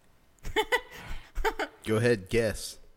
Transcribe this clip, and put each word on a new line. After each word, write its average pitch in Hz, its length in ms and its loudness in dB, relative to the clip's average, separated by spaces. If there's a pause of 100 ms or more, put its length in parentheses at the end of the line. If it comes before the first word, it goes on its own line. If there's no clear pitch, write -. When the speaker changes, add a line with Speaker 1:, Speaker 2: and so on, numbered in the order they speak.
(440)
Speaker 1:
<laughs> - 120 -4 (1300)
Speaker 2:
Go 107 120 2
ahead, 110 320 2
guess. - 500 0 (180)